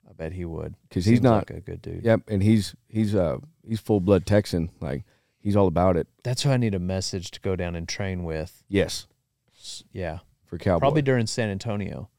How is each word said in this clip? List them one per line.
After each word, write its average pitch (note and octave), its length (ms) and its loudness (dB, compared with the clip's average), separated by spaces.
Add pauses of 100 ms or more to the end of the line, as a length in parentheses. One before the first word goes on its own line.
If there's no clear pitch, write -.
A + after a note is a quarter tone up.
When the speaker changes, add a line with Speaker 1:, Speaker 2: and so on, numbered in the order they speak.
Speaker 1:
I - 40 -20
bet D#2+ 200 -8
he F2+ 120 -8
would. D#2+ 300 -10 (140)
Speaker 2:
'Cause F2+ 160 -2
he's A#2 120 6
Speaker 1:
Seems A#2 60 4
Speaker 2:
not A2+ 260 4
Speaker 1:
like - 80 -12
a E2+ 40 -14
good F2 200 -12
dude. E2+ 240 -10
Speaker 2:
Yep, A2+ 240 4
and G#2 120 2
he's, G#2+ 320 4 (140)
he's, A2 280 -2
uh, E2 240 0 (260)
he's A2 160 -6
full-blood G2 440 2
Texan. F#2 440 2 (100)
Like, C#2+ 240 -8 (360)
he's G#2 180 0
all G2 100 4
about F2 300 2
it. D#2+ 100 -2 (160)
Speaker 1:
That's B2+ 200 -4
who C#3+ 80 2
I C3 60 2
need A2+ 180 0
a F#2 40 -2
message F#2 520 -4
to - 100 -20
go F#2+ 160 -2
down F2 180 -4
and E2 140 -8
train F#2 340 -6
with. D#2+ 460 -8
Speaker 2:
Yes. - 380 0 (520)
Speaker 1:
S-, - 320 -16
yeah. E2 280 -8 (260)
Speaker 2:
For E2+ 120 -12
cowboy. F2 220 2
Speaker 1:
Probably D3+ 220 2
during B2+ 260 2
San A2 220 -2
Antonio. G2 680 -6